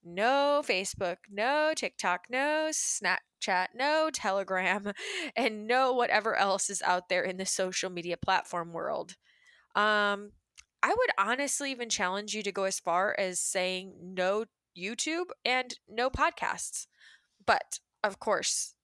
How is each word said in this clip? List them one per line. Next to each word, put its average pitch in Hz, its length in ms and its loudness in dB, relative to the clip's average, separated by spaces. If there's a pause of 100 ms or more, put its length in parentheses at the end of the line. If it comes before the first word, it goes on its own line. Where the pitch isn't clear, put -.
no 269 600 2
Facebook, 185 520 -2 (140)
no 285 420 2
TikTok, 180 560 -2
no 302 420 0
Snapchat, - 1000 -2
no 302 400 2
Telegram, 190 800 0 (220)
<laughs> 339 240 -6
and 220 300 -2
no 254 260 4
whatever 220 420 2
else 196 340 2
is 202 120 -6
out 180 260 2
there 180 160 2
in 185 140 -4
the 190 80 -4
social 185 440 -2
media 175 280 -6
platform 175 560 -2
world. 165 420 -6 (580)
Um, 208 580 2 (500)
I 226 80 4
would 466 280 4
honestly 269 540 0
even 240 160 -6
challenge 202 460 -2
you 214 100 -4
to 196 80 -2
go 190 140 -2
as 190 140 -2
far 180 380 0
as 185 220 -2
saying 185 640 -2
no 185 440 0 (320)
YouTube 311 500 -4 (180)
and 247 280 0 (160)
no 233 200 0
podcasts. - 800 -4 (580)
But, - 340 0 (240)
of 196 160 -2
course - 640 0